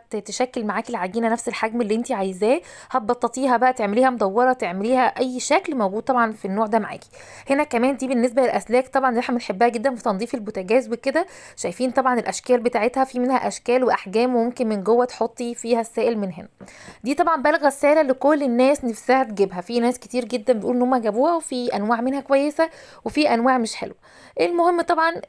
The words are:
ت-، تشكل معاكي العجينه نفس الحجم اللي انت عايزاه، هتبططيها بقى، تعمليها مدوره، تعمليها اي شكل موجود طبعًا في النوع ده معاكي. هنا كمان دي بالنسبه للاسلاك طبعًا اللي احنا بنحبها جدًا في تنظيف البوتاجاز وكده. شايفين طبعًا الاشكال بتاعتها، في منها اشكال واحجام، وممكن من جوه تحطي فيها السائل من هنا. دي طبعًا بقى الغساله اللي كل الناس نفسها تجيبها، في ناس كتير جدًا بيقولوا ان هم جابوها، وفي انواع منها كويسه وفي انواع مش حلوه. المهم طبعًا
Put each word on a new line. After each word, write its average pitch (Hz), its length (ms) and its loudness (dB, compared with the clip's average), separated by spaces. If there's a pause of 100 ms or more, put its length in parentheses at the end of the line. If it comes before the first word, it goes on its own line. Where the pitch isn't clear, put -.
ت-، 226 60 -6
تشكل 226 500 -4
معاكي 214 240 -4
العجينه 220 400 -2
نفس 233 180 -2
الحجم 226 340 -4
اللي 208 140 0
انت 240 160 -4
عايزاه، 202 500 0 (300)
هتبططيها 240 680 0
بقى، 254 160 4
تعمليها 233 360 2
مدوره، 240 440 2
تعمليها 226 480 0
اي 254 380 0
شكل 330 360 0
موجود 214 280 -2
طبعًا 233 280 2
في 220 140 -14
النوع 202 200 0
ده 214 140 0
معاكي. - 280 -8 (420)
هنا 277 140 2
كمان 254 340 0
دي 262 100 -6
بالنسبه 247 340 0
للاسلاك 247 460 0
طبعًا 262 220 0
اللي 233 100 0
احنا 247 160 -2
بنحبها 220 320 0
جدًا 240 280 -2
في 220 80 -14
تنظيف 220 300 -2
البوتاجاز 220 560 -2
وكده. 269 360 -2 (300)
شايفين 247 360 -4
طبعًا 247 280 2
الاشكال 247 400 0
بتاعتها، 240 440 0
في 247 160 -4
منها 247 280 0
اشكال 247 360 0
واحجام، 226 520 0
وممكن 233 340 0
من 202 140 -2
جوه 233 220 4
تحطي 240 500 -6
فيها 233 260 0
السائل 220 360 -2
من 190 160 -4
هنا. - 140 -16 (560)
دي 247 100 -2
طبعًا 330 280 2
بقى 294 140 2
الغساله 294 460 4
اللي 269 120 2
كل 285 300 2
الناس 262 420 2
نفسها 247 380 0
تجيبها، 196 380 -2
في 233 180 -2
ناس 247 200 0
كتير 247 260 -4
جدًا 240 280 0
بيقولوا 247 340 0
ان 262 60 2
هم 247 80 2
جابوها، 240 340 2
وفي 247 400 -4
انواع 220 260 -2
منها 269 200 -2
كويسه 294 480 2 (360)
وفي 294 280 2
انواع 254 240 2
مش 220 180 -4
حلوه. - 200 -10 (460)
المهم 349 400 2
طبعًا 330 480 0